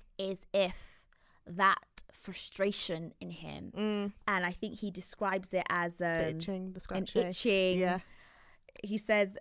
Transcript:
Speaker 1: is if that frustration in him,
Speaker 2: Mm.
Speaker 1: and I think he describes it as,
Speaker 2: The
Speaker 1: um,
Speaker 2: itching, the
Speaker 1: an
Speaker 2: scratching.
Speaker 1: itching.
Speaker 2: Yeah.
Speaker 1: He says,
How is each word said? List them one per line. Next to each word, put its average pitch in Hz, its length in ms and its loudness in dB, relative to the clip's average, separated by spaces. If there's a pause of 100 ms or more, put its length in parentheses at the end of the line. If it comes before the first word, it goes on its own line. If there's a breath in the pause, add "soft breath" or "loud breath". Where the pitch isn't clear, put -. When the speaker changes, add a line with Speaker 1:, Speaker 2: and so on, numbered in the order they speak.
(180)
Speaker 1:
is 190 340 -4
if - 500 2 (440 soft breath)
that 190 320 4 (340)
frustration 185 1080 -4
in 180 100 -10
him, 160 460 -12
Speaker 2:
Mm. 208 360 0 (160)
Speaker 1:
and 185 180 2
I 180 60 -2
think 202 260 -8
he 208 120 -4
describes 190 600 -4
it 185 160 2
as, 175 280 0
Speaker 2:
The 175 100 0 (240)
Speaker 1:
um, 156 60 -4
Speaker 2:
itching, 185 260 -4 (100)
the 185 40 -10
Speaker 1:
an 185 40 -10
Speaker 2:
scratching. 190 460 0
Speaker 1:
itching. 185 520 4
Speaker 2:
Yeah. 180 200 4 (840 loud breath)
Speaker 1:
He 208 140 0
says, 208 440 4